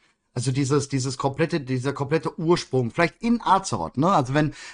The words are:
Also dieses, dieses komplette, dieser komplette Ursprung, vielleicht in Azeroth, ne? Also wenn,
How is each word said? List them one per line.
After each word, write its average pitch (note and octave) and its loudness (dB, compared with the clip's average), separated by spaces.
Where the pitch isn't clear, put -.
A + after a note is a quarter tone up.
Also C3 -2
dieses, C#3 0
dieses C3 -4
komplette, D#3+ -2
dieser C3 -4
komplette D3 -4
Ursprung, C#3 0
vielleicht - -2
in A#3 0
Azeroth, D#3+ 0
ne? E3 4
Also C3+ 2
wenn, D3+ 2